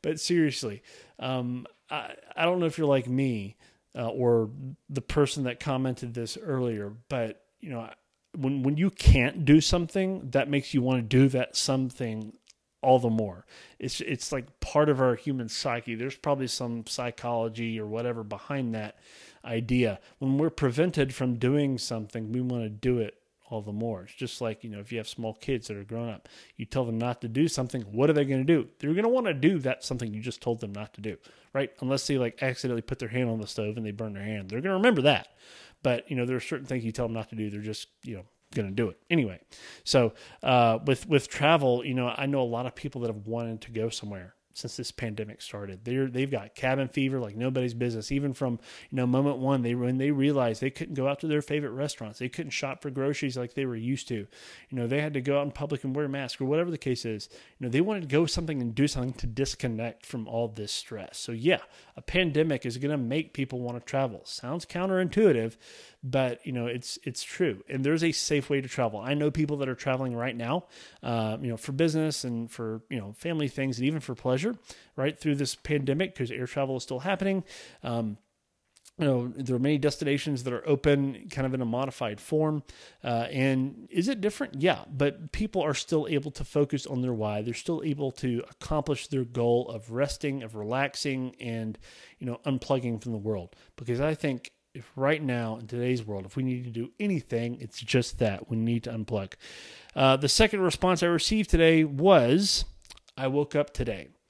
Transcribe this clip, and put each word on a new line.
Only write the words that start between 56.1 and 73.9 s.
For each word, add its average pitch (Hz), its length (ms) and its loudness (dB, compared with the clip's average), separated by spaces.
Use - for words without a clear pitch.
or 135 40 0
whatever 160 240 0
the 160 80 -4
case 123 280 -2
is. 110 260 -6
You - 340 -12
know, 120 40 -2
they 127 100 2
wanted 196 220 2
to 156 60 -8
go 147 180 4
something 160 360 -2
and 117 140 -2
do 143 140 4
something 127 240 -2
to - 120 -6
disconnect 117 800 -4
from 113 220 -6
all 117 220 -2
this 107 240 -8
stress. - 440 -10
So - 140 -8
yeah, 120 300 2
a - 60 -16
pandemic 160 640 2
is 123 120 -4
gonna 143 200 -2
make 139 360 -2
people 131 280 -4
wanna 120 180 -6
travel. 131 460 -2
Sounds - 400 -8
counterintuitive, 180 920 4
but, 127 420 0
you 143 60 -6
know, 120 140 -2
it's, 120 380 -6
it's - 200 -8
true. 123 460 -2
And 135 160 -2
there's 156 180 2
a 165 80 2
safe - 380 0
way 139 100 2
to 131 80 -6
travel. 110 320 -2
I 127 140 -2
know 151 180 2
people 147 260 0
that 135 120 -2
are 123 60 -4
traveling 131 400 -2
right 120 200 -4
now, 120 300 -2
uh, 113 360 0
you 135 80 -4
know, 117 100 -2
for - 140 -8
business 156 540 0
and 117 260 -4
for, 110 380 -6
you 127 100 -4
know, 101 140 -10
family 156 340 -2
things 135 300 -4
and 123 100 0
even 156 120 0